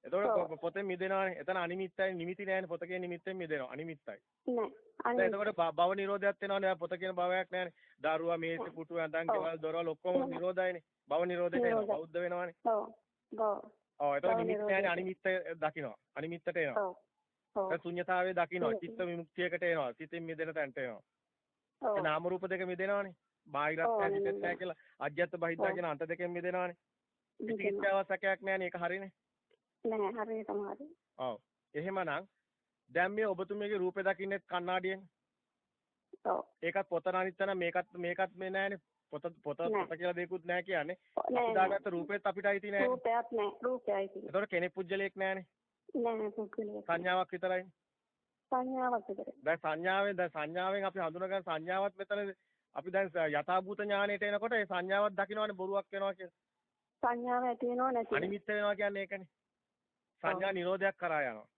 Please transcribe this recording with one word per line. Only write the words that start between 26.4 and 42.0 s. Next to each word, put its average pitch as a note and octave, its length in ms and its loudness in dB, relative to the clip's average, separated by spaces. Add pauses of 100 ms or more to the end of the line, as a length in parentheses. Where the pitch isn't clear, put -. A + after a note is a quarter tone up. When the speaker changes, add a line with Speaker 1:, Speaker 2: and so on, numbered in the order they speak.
Speaker 2:
මිදෙනවා. G#3+ 60 -4
Speaker 1:
විචිකිච්ඡාව G3 600 2
සැකයක් F#3+ 340 0
නෑනේ. F#3+ 280 0
ඒක F3 120 -6
හරිනේ. F#3+ 300 -4 (760)
Speaker 2:
නෑ, G#3+ 260 0
හරියටම A3 480 -4
හරි. G#3+ 260 -8 (300)
Speaker 1:
ඔව්. B2 200 -4 (360)
එහෙමනම් F3 540 -2 (600)
දැන් F3+ 220 2
මේ G#3+ 140 0
ඔබතුමියගේ G3+ 520 -2
රූපේ F#3 260 0
දකින්නෙත් G3 420 0
කණ්ණාඩියෙන්. F#3 600 -2 (1160)
Speaker 2:
ඔව්. - 180 0 (180)
Speaker 1:
ඒකත් E3+ 280 0
පොත E3+ 200 0
අනිත් F#3 280 0
තැන G3 220 0
මේකත්, F3 380 -2
මේකත් F3 380 -2
මේ F#3 160 -6
නෑනේ. G3 300 0 (320)
පොත, D3 100 -8 (160)
පොත, D3 220 -6
Speaker 2:
නෑ. F3+ 260 2
Speaker 1:
පොත D#3+ 120 -6
කියලා F3 180 0
දෙයක්වත් F3 280 -4
නෑ F3 180 0
කියන්නේ. F3+ 340 -2 (160)
Speaker 2:
ඔව්, - 120 2
නෑ, A#3+ 200 4
Speaker 1:
අපි A3+ 100 2
Speaker 2:
නෑ. F#3 160 8
Speaker 1:
දාගත්ත G3 160 0
රූපෙත් G3 400 -2